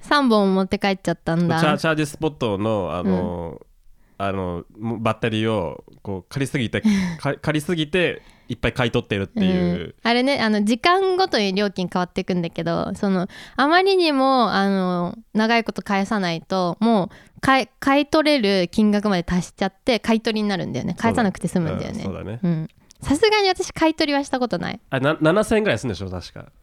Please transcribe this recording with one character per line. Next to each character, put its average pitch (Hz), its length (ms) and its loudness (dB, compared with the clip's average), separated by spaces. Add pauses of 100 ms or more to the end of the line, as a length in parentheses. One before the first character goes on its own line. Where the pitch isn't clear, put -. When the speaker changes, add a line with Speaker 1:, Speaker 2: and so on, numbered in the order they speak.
Speaker 1:
三 285 280 2
本 202 260 4
持 190 80 2
っ 190 40 -4
て 202 120 -2
帰 - 100 -2
っ 190 120 -2
ち - 80 -4
ゃ - 40 0
っ - 100 -4
た 165 120 -2
ん 175 120 2
だ。 165 120 2
Speaker 2:
チ 165 60 4
ャ-、 151 120 2
チ 147 100 -2
ャ 160 60 2
ー - 20 0
ジ 156 100 0
ス - 120 -10
ポ 156 100 -2
ッ - 40 2
ト 113 260 -2
の、 104 360 -2
あ 87 100 -4
の、 87 580 -4
Speaker 1:
う - 640 -16
ん。 - 20 -2
Speaker 2:
あ 98 60 -2
の、 90 320 -4 (140)
も-、 113 220 -6
バ 113 160 0
ッ - 40 -20
テ 120 100 -2
リ 107 120 -2
ー 110 120 0
を、 85 300 -4 (180)
こ 95 180 -8
う、 87 100 -20
借 135 160 -4
り - 20 -6
す 156 100 -4
ぎ 113 120 -2
て、 104 120 -2 (220)
Speaker 1:
<laughs> 170 160 -6
Speaker 2:
か-、 139 160 -4
借 156 240 -2
り - 20 -10
す 180 140 -2
ぎ 156 140 -4
て、 165 320 0 (260)
い 120 60 -6
っ - 40 -10
ぱ 123 120 0
い - 40 -8
買 123 160 0
い - 20 -16
取 120 120 0
っ - 40 -12
て 107 100 -2
る 98 60 0
っ 95 40 -6
て - 140 -8
い 92 100 2
う。 - 20 0
Speaker 1:
う 180 140 2 (200)
ん。 - 160 -16
あ 233 100 2
れ 247 100 2
ね、 277 180 0
あ 220 80 0
の、 214 140 2
時 220 140 2
間 370 400 4
ご 381 100 2
と 285 120 0
に 196 140 0
料 202 180 0
金 180 200 -4
変 190 80 0
わ 180 60 0
っ - 60 -14
て 190 120 -4
く 185 120 -2
ん 180 60 0
だ 165 80 -4
け 170 140 -8
ど、 165 320 -2
そ 202 140 -2
の、 185 180 0 (280)
あ 254 120 2
ま 339 140 4
り 381 160 4
に 339 140 4
も、 262 420 2
あ 196 160 2
の、 180 460 -2 (180)
長 220 240 2
い 226 60 0
こ 220 80 -6
と 202 100 -8
返 196 240 -2
さ 208 140 -2
な 175 140 -2
い 165 80 -6
と、 180 380 -2
も 214 260 4
う、 - 40 -8 (320)
買 269 220 4
い、 - 40 -8 (120)
買 277 240 4
い - 20 -2
取 302 240 2
れ 294 120 4
る 196 260 2
金 208 240 2
額 208 180 0
ま 196 60 2
で 175 80 0
達 180 200 0
し - 80 -12
ち - 120 -4
ゃ 196 40 0
っ - 60 -6
て、 233 260 0
買 226 180 2
い 220 40 -2
取 226 140 -2
り 214 80 -2
に 208 60 0
な 196 80 -2
る 160 80 -4
ん 135 80 -6
だ 127 60 -4
よ - 60 -6
ね。 170 120 -4
返 226 160 2
さ 233 100 2
な 196 80 2
く - 80 -8
て - 80 -4
済 180 120 0
む 165 120 -2
ん 92 80 -4
だ - 80 -6
よ - 60 -8
ね。 - 100 -8
Speaker 2:
う - 60 -6
ん。 - 20 -8
う - 20 -8
ん、 - 40 -8
そ 82 40 -10
う 87 40 -10
だ 92 60 -8
ね。 117 120 -8
Speaker 1:
う 185 40 0
ん。 160 220 -2 (320)
さ - 140 0
す 320 140 0
が 427 120 2
に 392 80 2
私、 370 220 -4
買 320 200 2
い - 20 -2
取 320 140 0
り 294 60 0
は 277 100 0
し 285 60 -10
た 269 100 -2
こ 247 80 0
と 185 100 -2
な - 140 -6
い。 233 80 -10 (100)
Speaker 2:
あ、 135 100 -2
な、 147 220 2
七 170 220 4
千 214 140 2
円 214 60 2
ぐ 202 60 0
ら 147 60 2
い 110 40 -4
す 139 60 -10
ん 127 40 -2
で 98 60 -2
し 92 80 -8
ょ、 95 60 -8
確 90 240 -10
か。 - 180 -20 (120)